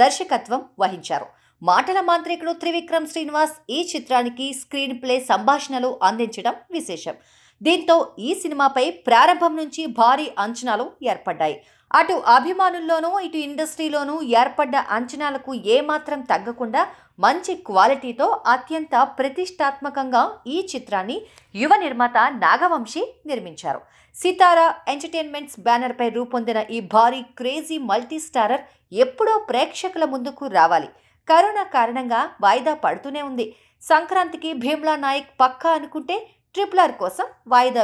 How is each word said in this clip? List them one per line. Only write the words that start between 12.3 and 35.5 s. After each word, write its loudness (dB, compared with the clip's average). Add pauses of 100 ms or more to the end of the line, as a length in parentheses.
అభిమానుల్లోనూ 0 (160)
ఇటు -8 (100)
ఇండస్ట్రీలోనూ -4 (240)
ఏర్పడ్డ 2 (200)
అంచనాలకు -6 (240)
ఏమాత్రం -2 (100)
తగ్గకుండా -2 (420)
మంచి 0 (160)
క్వాలిటీతో 2 (280)
అత్యంత -4 (240)
ప్రతిష్టాత్మకంగా -2 (320)
ఈ -4 (160)
చిత్రాన్ని -6 (440)
యువ 2 (120)
నిర్మాత 0 (280)
నాగవంశి 2 (280)
నిర్మించారు. -6 (420)
సితారా 6 (260)
ఎంటర్‌టైన్‌మెంట్స్ -8 (120)
బ్యానర్పై 0 (100)
రూపొందిన -4 (180)
ఈ -6 (140)
భారీ 4 (180)
క్రేజీ -6 (120)
మల్టీ -2
స్టారర్ 0 (420)
ఎప్పుడో 2 (140)
ప్రేక్షకుల -2 (100)
ముందుకు -10 (140)
రావాలి. 4 (400)
కరోనా 4 (100)
కారణంగా 0 (240)
వాయిదా 2
పడుతూనే -4
ఉంది. -4 (360)
సంక్రాంతికి 0 (120)
భీమ్లా 0 (120)
నాయక్ -4 (100)
పక్కా 2 (100)